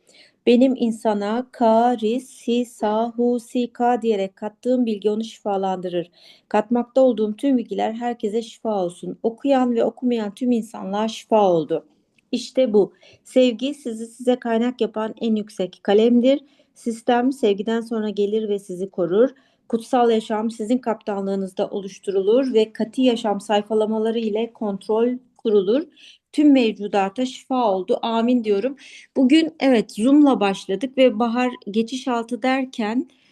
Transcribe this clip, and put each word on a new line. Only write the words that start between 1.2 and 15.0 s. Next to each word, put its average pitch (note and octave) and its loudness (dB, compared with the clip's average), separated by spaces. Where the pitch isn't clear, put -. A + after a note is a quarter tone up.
ka, A#3 2
ri, A3 -2
si, A#3+ -4
sa, A3+ -4
hu, A#3+ 0
si, A#3+ -6
ka A#3+ 0
diyerek G3 -2
kattığım B3 -2
bilgi G#3+ -2
onu G#3+ -2
şifalandırır. F#3 -4
Katmakta A#3+ 0
olduğum G#3+ 2
tüm C4+ 0
bilgiler G#3 -4
herkese A#3 -4
şifa G#3+ -6
olsun. F3 -8
Okuyan B3 0
ve A3+ 0
okumayan A3+ -2
tüm B3 -2
insanlığa G#3+ -4
şifa G#3+ 2
oldu. E3 0
İşte B3 -2
bu. G3 2
Sevgi B3+ 0
sizi A3+ -12
size B3 -2
kaynak A#3+ -2
yapan A3 -4